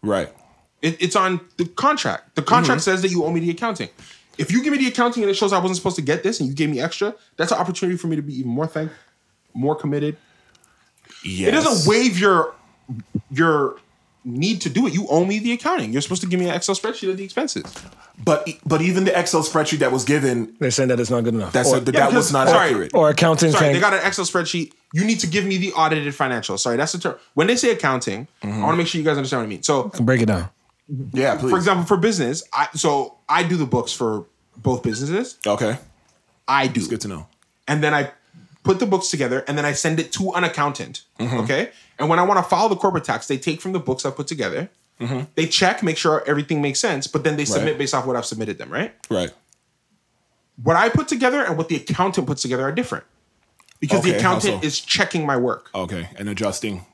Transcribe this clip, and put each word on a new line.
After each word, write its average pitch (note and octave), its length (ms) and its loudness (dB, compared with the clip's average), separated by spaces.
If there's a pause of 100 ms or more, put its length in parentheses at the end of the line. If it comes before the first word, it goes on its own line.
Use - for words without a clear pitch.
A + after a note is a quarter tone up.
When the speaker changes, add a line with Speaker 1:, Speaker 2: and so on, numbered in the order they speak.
Speaker 1:
Right. G2 280 -2 (520)
Speaker 2:
It, E3 180 -2
it's F3+ 160 -2
on F#3 240 2 (180)
the F3 80 -2
contract. - 720 -2
The D3+ 60 -2
contract D#3+ 400 4
Speaker 1:
Mm-hmm. F#3+ 100 2
Speaker 2:
says F#3 120 0
that F#3+ 80 2
you F3 120 0
owe D#3+ 80 0
me E3+ 100 0
the F3 100 0
accounting. F3 380 -4 (500)
If E3+ 120 -2
you B3 120 2
give D4+ 100 0
me C#4 60 0
the C4 80 2
accounting A#3+ 340 0
and G3+ 80 2
it G3 60 2
shows G3 180 2
I F#3 60 4
wasn't F#3 180 0
supposed F3+ 200 -2
to E3+ 40 -4
get - 220 0
this G3 160 0
and C3+ 100 0
you C#3 60 -4
gave D3+ 140 0
me C#3 120 -2
extra, G3 320 -2 (240)
that's F3 140 0
an - 80 2
opportunity F3+ 380 -2
for F3 100 -6
me D#3+ 80 -2
to D3 80 -4
be C#3+ 160 -8
even B2+ 120 -4
more C#3+ 160 -2
thank-, D#3+ 240 -6 (640)
more C#3 220 0
committed. D3 420 -2 (1040)
Speaker 1:
Yes. F#3 260 -2
Speaker 2:
It - 20 2
doesn't B3+ 380 2
waive A3+ 300 4
your, F#3 340 2 (760)
your D3 460 2 (460)
need D#3 380 -2
to F3 80 -4
do G#3+ 180 2
it. - 60 -2
You F3 160 -2
owe E3 160 4
me G3+ 140 -2
the A#3 140 -2
accounting. C4 400 -2
You're C#3+ 80 0
supposed F3+ 200 -6
to F#3 60 -6
give F3+ 120 0
me F3+ 100 0
an E3 60 -2
Excel G3 200 -2
spreadsheet A3 360 -6
of F#3+ 60 -4
the G3 60 -10
expenses. B3+ 400 -6 (600)
Speaker 1:
But D3+ 240 2
e-, D#3 180 -12
but D#3 160 2
even F#3 220 2
the F#3 140 2
Excel E3+ 260 2
spreadsheet D3+ 360 0
that C3 120 2
was B2+ 120 0
given, C3 560 0
Speaker 3:
They're B2+ 120 0
saying B2+ 180 2
that B2 100 2
it's A2+ 100 0
not A#2+ 140 2
good A2+ 100 0
enough. G2 200 -4
Speaker 1:
They B2+ 80 2
Speaker 3:
Or - 20 0
Speaker 1:
said B2+ 220 4
that B2+ 100 0
Speaker 2:
Yeah, C#3 60 6
Speaker 1:
that C#3+ 140 4
was F#3 160 4
Speaker 2:
because, - 20 0
Speaker 1:
not C3+ 140 4
Speaker 2:
sorry. E3+ 220 6
Speaker 1:
accurate. F#2+ 260 -2
Speaker 3:
Or D#3 140 8
accounting D#3+ 420 4
Speaker 2:
Sorry, E3+ 140 4
Speaker 3:
can't C#3+ 100 4
Speaker 2:
they - 40 2
got G3+ 140 4
an F3 120 0
Excel F#3+ 200 0
spreadsheet. E3+ 460 -4 (220)
You E3 100 0
need A3 160 0
to F3 80 -2
give F#3 180 0
me F#3+ 120 0
the F#3 160 -2
audited D3+ 400 2
financials. B2 460 -4
Sorry, A#2+ 180 0
that's D3+ 160 -2
the F3+ 60 -6
term. - 160 -4 (180)
When D#3+ 140 4
they B3 80 4
say A#3+ 160 2
accounting, B2+ 560 -2 (140)
Speaker 1:
Mm-hmm. G#2 220 -4
Speaker 2:
I - 20 0
wanna E3 120 2
make E3 100 0
sure E3+ 120 -4
you D3+ 60 -2
guys D3+ 120 2
understand C3 240 -2
what A2+ 40 -4
I G#2+ 40 -6
mean. F#2+ 140 -8
So C#3+ 260 0 (120)
Speaker 3:
Break A#2+ 200 4
it A2+ 60 2
down. F#2 220 -2 (640)
Speaker 1:
Yeah, C3 220 2
please. B2+ 140 -2
Speaker 2:
for F#3 80 4
example, F3+ 280 2
for G3+ 120 4
business, E3 460 0 (100)
I, C#3+ 220 0
so C#3+ 400 0 (120)
I E3 160 2
do F3 140 0
the D3+ 80 0
books A#2+ 260 -2
for A2 340 -2 (300)
both B2 280 -2
businesses. C#3 520 -2 (100)
Speaker 1:
Okay. G#2+ 320 0 (680)
Speaker 2:
I C3+ 200 2
do. A#2+ 120 -2
Speaker 1:
It's E2+ 80 -4
good A2+ 140 -6
to G#2 60 -8
know. E2 200 -10 (400)
Speaker 2:
And D3 160 0
then D3+ 100 2
I C#3+ 180 0 (520)
put F#3 160 2
the B3 60 2
books F#3 240 0
together, C3+ 380 -2
and C#3+ 100 -2
then D3 80 0
I D3 80 0
send D#3+ 260 0
it - 140 -6
to F#3+ 200 -4
an F3+ 100 0
accountant, C#3+ 580 -4 (180)
Speaker 1:
Mm-hmm. A#2+ 200 -2
Speaker 2:
okay? C3+ 300 -2 (280)
And D3+ 120 -2
when E3 100 4
I F3+ 40 4
wanna F#3+ 200 4
file F#3+ 260 2
the G3 60 2
corporate F3+ 280 0
tax, A2+ 240 -4
they C#3 100 -2
take D#3 240 -4
from F#3+ 120 -6
the F#3 60 -2
books C3 260 -4
I C3+ 60 0
put C#3+ 160 -8
together, C3+ 420 -4 (320)
Speaker 1:
Mm-hmm. B2+ 200 -4 (140)
Speaker 2:
they D#3+ 120 2
check, F#3+ 360 2
make D#3+ 140 0
sure D#3 280 2
everything D3 360 0
makes C#3+ 180 0
sense, D3 260 -2
but C#3+ 200 -4
then D3+ 100 2
they D3 80 -4
Speaker 1:
Right. C3+ 60 -4
Speaker 2:
submit G#2+ 280 0
based C#3 160 -2
off B2+ 120 -2
what B2+ 100 -2
I've A#2 100 -4
submitted G#2+ 340 -6
them, - 100 -12
right? D3+ 240 -6 (160)
Speaker 1:
Right. F2+ 200 -2 (1300)
Speaker 2:
What D#3+ 140 4
I A3 120 4
put B3 180 0
together B3+ 360 2
and E3 140 -2
what D#3+ 120 -4
the E3 60 0
accountant F3+ 520 -2
puts C#3 140 -4
together B2+ 220 -2
are C#3 80 -2
different. - 320 -4 (760)
Because D#3+ 240 2
the F3+ 80 4
Speaker 1:
Okay, G#2 100 2
how F#3 160 4
Speaker 2:
accountant G3+ 240 -2
Speaker 1:
so? D3+ 60 -2
Speaker 2:
is C#3+ 120 -4
checking E3+ 460 -2
my C#3+ 100 0
work. B2 400 -2
Speaker 1:
Okay, F#2 420 -6
and G2+ 120 -8
adjusting. G2+ 640 -4